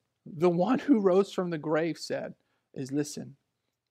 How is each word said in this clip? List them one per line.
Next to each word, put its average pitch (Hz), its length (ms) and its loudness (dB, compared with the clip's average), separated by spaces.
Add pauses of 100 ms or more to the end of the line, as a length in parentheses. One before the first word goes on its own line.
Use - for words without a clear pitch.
(260)
the 175 240 2
one 180 300 2
who 233 200 4
rose 196 320 4
from 180 200 -4
the 165 60 -4
grave, 156 400 0
said - 380 -8 (380)
is, 131 180 -10
"Listen, 139 460 -6 (540)